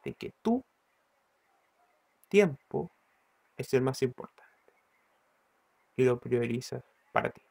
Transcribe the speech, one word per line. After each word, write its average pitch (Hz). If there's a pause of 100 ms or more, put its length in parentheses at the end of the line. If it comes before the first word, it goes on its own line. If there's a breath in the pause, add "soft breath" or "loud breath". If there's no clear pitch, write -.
de 139
que -
tu 240 (1700)
tiempo 170 (680)
es -
el 123
más 131
importante - (1200)
y 131
lo 123
priorizas 120 (280)
para -
ti. -